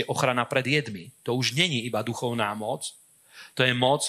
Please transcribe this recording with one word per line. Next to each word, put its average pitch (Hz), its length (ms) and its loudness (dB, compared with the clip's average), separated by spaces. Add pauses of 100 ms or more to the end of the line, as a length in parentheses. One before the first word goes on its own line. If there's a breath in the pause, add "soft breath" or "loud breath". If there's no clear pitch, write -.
je - 80 0
ochrana 123 340 2
pred 127 220 0
jedmi. 123 560 -2
To 123 160 -2
už 117 160 0
není 139 320 0
iba 110 160 -2
duchovná 113 560 -2
moc. 113 320 -4 (640 loud breath)
To - 80 2
je 127 120 4
moc, 127 340 4